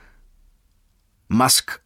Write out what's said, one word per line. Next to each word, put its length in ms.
Musk, 420